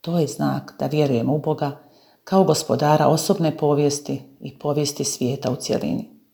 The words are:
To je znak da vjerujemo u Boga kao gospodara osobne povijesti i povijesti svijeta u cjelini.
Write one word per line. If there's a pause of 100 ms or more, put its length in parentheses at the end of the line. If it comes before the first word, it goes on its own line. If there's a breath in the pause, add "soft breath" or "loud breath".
To
je
znak
da
vjerujemo
u
Boga (460 loud breath)
kao
gospodara
osobne
povijesti (180)
i
povijesti
svijeta
u
cjelini. (240)